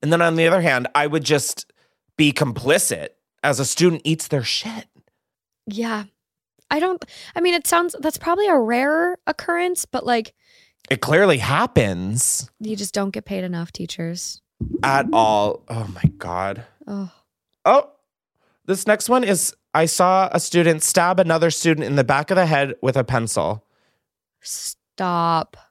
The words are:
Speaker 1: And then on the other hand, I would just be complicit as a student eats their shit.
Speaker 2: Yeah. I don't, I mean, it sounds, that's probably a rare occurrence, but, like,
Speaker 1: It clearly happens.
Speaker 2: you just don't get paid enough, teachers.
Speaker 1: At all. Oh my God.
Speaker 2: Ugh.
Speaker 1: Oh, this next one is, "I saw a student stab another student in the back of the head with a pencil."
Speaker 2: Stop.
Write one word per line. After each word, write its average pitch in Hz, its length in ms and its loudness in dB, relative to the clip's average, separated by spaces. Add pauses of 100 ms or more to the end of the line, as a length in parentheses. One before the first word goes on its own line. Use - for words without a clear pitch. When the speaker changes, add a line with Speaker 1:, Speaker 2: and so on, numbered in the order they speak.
Speaker 1:
And 147 100 -2
then 170 120 4
on 165 140 2
the 165 100 4
other 175 160 2
hand, 131 320 0
I 147 140 2
would 151 160 -2
just - 460 -2 (460)
be 147 160 4
complicit 127 760 0 (340)
as 135 180 0
a 135 60 -2
student 170 400 2
eats 156 220 -2
their 135 160 -2
shit. 226 420 -8 (800)
Speaker 2:
Yeah. 214 380 -6 (680)
I 302 100 0
don't, 359 240 -2 (300)
I 339 80 -2
mean, 359 100 2
it 349 140 -2
sounds, 349 340 0
that's 311 180 -2
probably 381 300 0
a 339 100 4
rare 285 680 0
occurrence, 349 580 -4
but, - 220 -8
like, 233 260 -2 (580)
Speaker 1:
It 131 100 -2
clearly 160 380 4
happens. 110 1080 0 (120)
Speaker 2:
you 214 160 -6
just 202 180 -10
don't 202 160 -2
get 214 140 -10
paid 190 200 -6
enough, 170 280 -8
teachers. 170 680 -10 (420)
Speaker 1:
At 135 300 2
all. 107 560 2
Oh 113 200 -6
my 92 160 -14 (140)
God. 95 460 -6 (220)
Speaker 2:
Ugh. 196 240 -8 (540)
Speaker 1:
Oh, 269 260 4 (760)
this 190 200 -2
next 208 220 0
one 247 160 2
is, 190 280 -2 (220)
"I 160 120 4
saw 185 460 2
a 180 80 0
student 165 440 2
stab 180 360 2
another 165 300 2
student 156 360 0
in 139 100 0
the 139 80 4
back 143 260 0
of 190 60 2
the 180 100 4
head 139 360 2
with 127 140 2
a 135 80 0
pencil." 110 600 -2 (760)
Speaker 2:
Stop. - 1160 -4 (140)